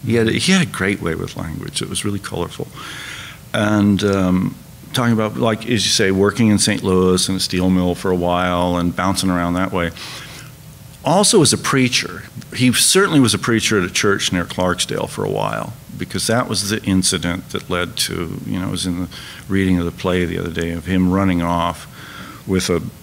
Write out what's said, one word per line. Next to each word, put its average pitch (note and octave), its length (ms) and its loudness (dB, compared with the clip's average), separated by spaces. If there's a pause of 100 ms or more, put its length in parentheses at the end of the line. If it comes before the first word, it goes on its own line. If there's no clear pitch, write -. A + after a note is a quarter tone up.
He A2 100 0
had, A2+ 140 4
he A#2 240 2
had F#3+ 100 4
a G#2+ 80 -2
great G2 300 -2
way D#2+ 140 -2
with F2 220 -8
language. - 460 -6
It - 60 -6
was - 160 -6
really G2+ 140 -2
colorful. F2 480 -6 (840)
And, G#2 500 4
um, F#2+ 520 2 (380)
talking A#2+ 200 2
about, G#2+ 240 0
like, A2 260 0
as A2 220 0
you - 60 0
say, F#2+ 220 2
working G2+ 360 4
in G#2 100 6
Saint G#2 240 0
Louis F#2 460 4
in F#2+ 80 -2
a F2+ 40 -4
steel F#2 280 0
mill F2+ 260 2
for F#2+ 160 -4
a F#2 60 2
while F2+ 600 2
and F2 180 0
bouncing F#2+ 320 0
around F2 260 0
that F#2 180 -2
way. F2 180 -2 (1120)
Also F#3+ 380 6
as C3+ 100 4
a G#2+ 60 0
preacher, B2 640 0 (320)
he B2 180 4
certainly F3 480 4
was A2 140 6
a F#2+ 40 0
preacher A2 400 2
at F2+ 60 2
a F2+ 80 -2
church - 400 0
near F2 120 0
Clarksdale - 680 -2
for G1+ 140 -4
a G1+ 60 -2
while, G#1 440 -4 (240)
because - 300 -6
that A#2+ 200 2
was G2 220 -4
the G#2+ 140 -2
incident F#2 680 0
that - 180 -8
led F2 300 -2
to, F2 480 -6
you F#2+ 120 -4
know, F#2 100 -4
I - 20 -4
was F#2 160 -4
in F2 140 -2
the F2 80 -4 (400)
reading F#2+ 300 2
of E2+ 60 0
the E2+ 80 -2
play F2+ 320 0
the E2+ 140 -4
other F2 140 -4
day E2+ 180 -4
of E2+ 160 -8
him F#2 260 2
running F#2 300 2
off E2+ 440 -2 (600)
with F#2 240 0
a E2+ 100 2 (220)